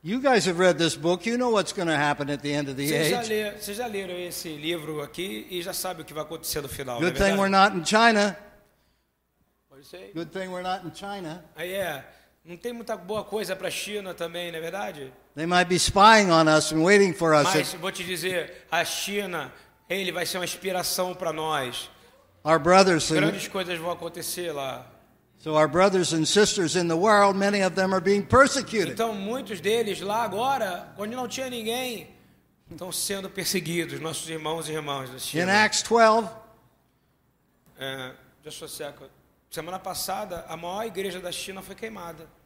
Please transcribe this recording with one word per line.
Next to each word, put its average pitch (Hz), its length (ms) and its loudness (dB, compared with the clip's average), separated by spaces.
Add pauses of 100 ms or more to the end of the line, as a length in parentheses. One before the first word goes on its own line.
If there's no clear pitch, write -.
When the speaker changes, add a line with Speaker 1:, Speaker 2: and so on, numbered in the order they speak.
Speaker 1:
You 208 180 -4
guys 247 280 4
have 170 100 0
read 180 200 6
this 165 180 2
book. 175 320 0
You 240 80 0
know 247 160 2
what's 196 200 2
gonna 165 240 0
happen 143 360 0
at 135 100 -4
the 143 100 -2
end 143 180 -2
of 131 60 -6
the 139 100 -4
Speaker 2:
Vocês 151 240 0
já 240 100 0
Speaker 1:
age. 226 80 -6
Speaker 2:
lê-, 214 240 -2
vocês 202 240 -10
já 247 100 -6
leram 196 320 -8
esse 175 380 -10
livro 151 460 -6
aqui 190 480 -10
e 180 120 -6
já 180 100 -8
sabem 175 300 -8
o - 20 -12
que 147 100 -18
vai 156 80 -8
acontecer 160 400 -8
no 135 60 -10
final, 127 320 -6
Speaker 1:
Good 180 180 0
Speaker 2:
não 196 80 4
é 196 40 4
Speaker 1:
thing 196 80 2
we're 196 120 2
Speaker 2:
verdade? 196 260 6
Speaker 1:
not - 0 -
in 165 80 -2
China. 208 520 4 (1300)
Speaker 2:
Pode 139 180 -20
ser? 190 280 -18
Speaker 1:
Good 165 160 -8
thing 185 180 -6
we're 180 140 -8
not 185 240 -4
in 147 80 -10
China. 180 500 -10 (100)
Speaker 2:
Aí 170 180 -8
é, 170 320 -6 (400)
não 170 120 -16
tem 240 160 -8
muita 233 240 -8
boa 196 280 -6
coisa 196 300 -6
pra 185 160 -6
China 202 440 -8
também, 175 360 -8
não 165 80 -10
é - 20 -8
verdade? 170 520 -8 (220)
Speaker 1:
They 156 120 -4
might 180 220 4
be 180 100 4
spying 208 520 8
on 160 180 8
us 156 240 4
and 160 100 2
waiting 196 320 6
for 165 200 2
us 147 100 6 (100)
Speaker 2:
Mas 151 200 0
Speaker 1:
at - 60 -14
Speaker 2:
vou 185 120 -6
te 185 120 -10
dizer, 175 680 -6
a 165 140 2
China, 180 680 -4 (360)
ele 180 220 -4
vai 170 160 -4
ser - 120 -4
uma 175 60 -4
inspiração 180 680 -4
pra 170 180 -4
nós. 151 560 -4 (560)
Speaker 1:
Our 160 140 4
brothers 175 540 6
and 160 40 2
Speaker 2:
Grandes 196 320 0
coisas 180 300 -6
vão 165 120 -6
acontecer 170 640 -8
lá. 131 340 -8 (520)
Speaker 1:
So 156 160 -4
our 156 140 6
brothers 180 440 4
and 160 140 2
sisters 185 500 4
in 175 120 2
the 165 60 2
world, 202 440 6
many 202 260 2
of 175 100 0
them 190 200 2
are 185 60 2
being 202 220 4
persecuted. 233 680 4
Speaker 2:
Então 226 220 -4
muitos 214 460 -8
deles 208 420 -2
lá 208 200 -2
agora, 208 760 -4
onde 214 180 -8
não 254 100 -6
tinha 262 220 -8
ninguém, 233 600 -6 (600)
estão 170 220 -12
sendo 196 380 -6
perseguidos, 165 680 -4
nossos 160 280 -8
irmãos 156 400 -6
e 156 40 -6
irmãs 143 360 -6
da 127 100 -16
China. 160 260 -2
Speaker 1:
In 185 60 0 (140)
Acts 214 180 0
twelve, 220 460 6 (1500)
Speaker 2:
É, 135 340 -10 (320)
just 151 180 -16
a 151 60 -14
second. 143 400 -14 (420)
Semana 170 280 -10
passada, 185 720 -8
a 160 100 -10
maior 180 260 -8
igreja 190 360 -8
da 180 120 -10
China 190 300 -10
foi 196 120 -16
queimada. 170 540 -14 (180)